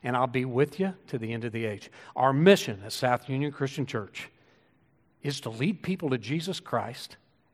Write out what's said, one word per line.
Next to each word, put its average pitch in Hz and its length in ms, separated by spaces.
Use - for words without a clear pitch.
and 127 140
I'll 127 120
be 127 180
with 131 340
you 190 140
to 135 100
the 113 160
end 117 100
of 117 80
the 113 140
age." 104 260
Our 131 160
mission 139 540
at 110 80
South 123 340
Union 143 240
Christian 139 340
Church - 440
is 143 200
to 120 80
lead 139 340
people 180 280
to 127 60
Jesus 160 440
Christ - 560